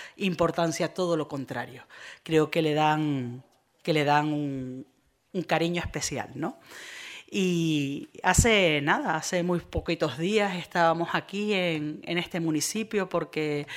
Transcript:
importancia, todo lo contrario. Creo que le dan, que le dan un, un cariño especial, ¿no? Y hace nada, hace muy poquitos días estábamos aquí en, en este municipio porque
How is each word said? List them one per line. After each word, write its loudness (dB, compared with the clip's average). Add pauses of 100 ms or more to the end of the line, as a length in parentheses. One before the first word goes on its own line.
(160)
importancia, 0
todo 0
lo -2
contrario. -8 (380)
Creo 4
que 2
le 2
dan, 2 (400)
que -2
le 4
dan 4
un, -4 (460)
un -2
cariño 0
especial, -6
¿no? -6 (720)
Y 0 (140)
hace 6
nada, 2
hace -2
muy 0
poquitos -2
días 0
estábamos 2
aquí -2
en, -2
en -2
este -4
municipio -2
porque -4